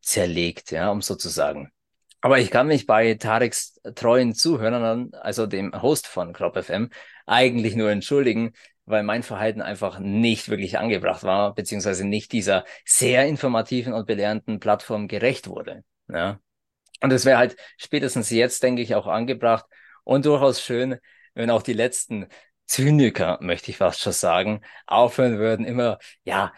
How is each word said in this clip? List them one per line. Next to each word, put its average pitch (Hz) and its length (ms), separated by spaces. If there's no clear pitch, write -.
zerlegt, 85 680
ja, 85 200
um 101 120
so 101 120
zu - 140
sagen. 73 420
Aber 131 160
ich 123 120
kann 127 160
mich 151 200
bei 113 280
Tareks 117 640
treuen 120 400
Zuhörern, 117 800
also 110 340
dem 98 360
Host 147 240
von 87 260
Crop 87 240
F 90 140
M, 104 180
eigentlich 117 500
nur 107 140
entschuldigen, 117 640
weil 107 160
mein 107 200
Verhalten 110 380
einfach 95 380
nicht 104 500
wirklich 98 300
angebracht 92 460
war, 101 300
beziehungsweise 98 520
nicht 104 260
dieser 95 320
sehr 127 400
informativen 127 640
und 107 140
belehrenden 107 540
Plattform 104 480
gerecht 113 380
wurde. - 380
Ja. 95 320
Und 139 100
es 127 140
wäre 131 120
halt 127 160
spätestens 139 540
jetzt, 120 320
denke 123 200
ich, 117 120
auch 107 120
angebracht 117 600
und 139 200
durchaus 139 380
schön, 123 360
wenn 117 160
auch 110 120
die 123 120
letzten 110 520
Zyniker, 131 760
möchte 87 300
ich - 80
fast 90 220
schon 98 120
sagen, 95 480
aufhören 120 520
würden, 110 260
immer, 117 340
ja, 95 340